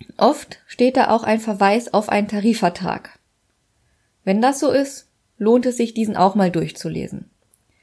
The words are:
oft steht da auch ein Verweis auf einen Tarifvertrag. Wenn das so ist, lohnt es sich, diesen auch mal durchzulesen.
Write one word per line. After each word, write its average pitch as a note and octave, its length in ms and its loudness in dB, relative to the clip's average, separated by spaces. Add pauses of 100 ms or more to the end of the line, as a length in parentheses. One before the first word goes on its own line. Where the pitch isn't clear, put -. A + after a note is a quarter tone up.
(160)
oft - 500 0
steht B3+ 300 0
da B3+ 140 2
auch A3+ 140 2
ein A3 180 0
Verweis G#3 520 0
auf G#3+ 140 2
einen G#3 220 -2
Tarifvertrag. G#3 880 -2 (1040)
Wenn G3 180 0
das C#4 200 2
so D4 100 0
ist, - 380 -2 (280)
lohnt A#3 280 4
es A#3+ 100 -2
sich, A3+ 180 -2
diesen G#3+ 220 -2
auch F#3+ 200 2
mal F#3 160 2
durchzulesen. - 800 -8 (540)